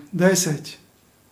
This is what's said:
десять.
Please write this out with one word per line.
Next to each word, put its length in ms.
десять. 680